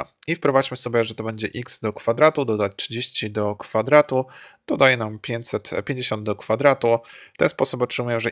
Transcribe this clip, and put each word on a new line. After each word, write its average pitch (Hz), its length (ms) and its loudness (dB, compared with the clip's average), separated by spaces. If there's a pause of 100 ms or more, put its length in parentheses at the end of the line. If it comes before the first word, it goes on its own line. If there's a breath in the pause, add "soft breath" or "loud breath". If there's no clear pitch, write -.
(260)
i 165 80 -2
wprowadźmy 135 420 0
sobie, 117 280 0
że 110 100 -10
to 110 100 -8
będzie 110 300 -6
x - 260 -12
do 107 120 -4
kwadratu, 139 520 2
dodać 104 320 0
trzydzieści - 540 -6
do 104 260 -2
kwadratu, 131 680 2 (400 loud breath)
to - 100 -2
daje 131 200 6
nam 107 220 -4
pięćset 117 520 -6 (140)
pięćdziesiąt 123 380 -4
do 104 140 -2
kwadratu. 117 600 2 (360 loud breath)
W - 40 -14
ten 160 100 4
sposób - 340 -4
otrzymujemy, 120 380 -2
że 117 120 -4